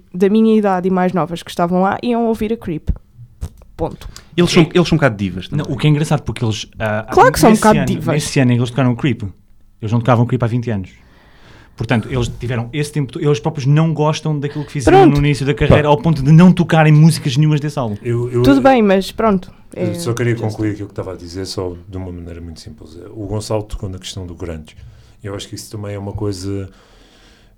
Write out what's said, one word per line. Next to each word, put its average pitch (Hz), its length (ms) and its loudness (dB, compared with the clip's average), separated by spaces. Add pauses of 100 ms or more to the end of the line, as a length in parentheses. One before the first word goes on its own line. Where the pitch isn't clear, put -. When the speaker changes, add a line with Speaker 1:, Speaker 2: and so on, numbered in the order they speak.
(140)
Speaker 1:
da 190 160 2
minha 220 260 4
idade 190 320 2
e - 20 2
mais 185 220 2
novas 165 300 -4
que - 80 -18
estavam 180 320 0
lá 196 200 0
iam 233 240 -2
ouvir 220 260 -2
a 233 40 -2
Creep. 185 320 -8 (880)
Ponto. - 320 -8 (280)
Speaker 2:
Eles 170 140 2
são, 180 120 6
Speaker 3:
É. 156 120 4
Speaker 2:
eles 175 140 2
são 165 80 2
um - 20 0
bocado 135 180 0
divas 92 320 -8
também. 147 180 -4
Speaker 3:
Não, 147 80 -6
o - 20 -4
que 127 100 -2
é 151 40 4
engraçado, 151 320 0
porque 117 220 -6
eles, 107 220 -4 (120)
ah, 107 320 -4
Speaker 1:
Claro 480 220 4
que - 60 -6
são - 120 6
um - 20 8
Speaker 3:
nesse 220 100 2
Speaker 1:
bocado 214 180 4
Speaker 3:
ano, 131 60 -2
Speaker 1:
divas. 151 280 -2
Speaker 3:
nesse 151 260 0
ano 123 120 4
em - 20 4
que 117 60 2
eles 123 100 -2
tocaram 127 220 0
o 117 40 -2
Creep, 120 260 -2 (600)
eles 110 100 -4
não 120 60 2
tocavam 120 260 2
Creep 120 180 -2
há 120 40 0
vinte 117 240 -4
anos. 98 200 -6 (880)
Portanto, - 340 -2
eles 123 160 -2 (140)
tiveram 117 320 -6
esse 151 180 -4
tempo 139 220 -4
to-, - 80 -10
eles 147 180 2
próprios 147 280 -4
não 156 260 2
gostam 151 480 -2
daquilo 147 240 -6
que - 80 -16
fizeram 320 300 6
Speaker 1:
Pronto. 190 180 6
Speaker 3:
no 147 60 2
início 143 180 0
da 135 80 0
carreira, 147 300 4
Speaker 4:
Pá. 147 80 0
Speaker 3:
ao 147 80 4
ponto 147 240 0
de 139 100 4
não 175 180 10
tocarem 160 400 4
músicas 151 460 4
nenhumas 151 240 2
desse 147 180 -8
álbum. 110 240 -4
Speaker 4:
Eu, 120 280 -4
eu, 120 120 0
Speaker 1:
Tudo 269 200 4
bem, 262 200 6
mas 190 300 2
pronto. 208 400 -2 (220)
Speaker 4:
eu 180 140 -4
Speaker 1:
É, 175 60 -4
Speaker 4:
só 123 200 -4
queria 120 200 0
Speaker 1:
just 113 80 -6
Speaker 4:
concluir 107 280 -4
aquilo 98 180 -8
que - 40 -20
estava 92 200 -10
a 87 40 -12
dizer, 87 280 -10
só 90 320 -8 (100)
de 95 120 -14
uma 92 120 -10
maneira 85 300 -14
muito 85 200 -16
simples. - 360 -20 (140)
O 110 160 -12
Gonçalo 107 360 -4
tocou - 280 -10
na 92 80 -12
questão - 280 -12
do 87 80 -14
grunge. 80 400 -12 (480)
Eu 101 120 -10
acho 98 140 -12
que - 60 -14
isso - 160 -16
também 101 240 -10
é 101 40 -8
uma 101 140 -10
coisa 98 580 -6 (880)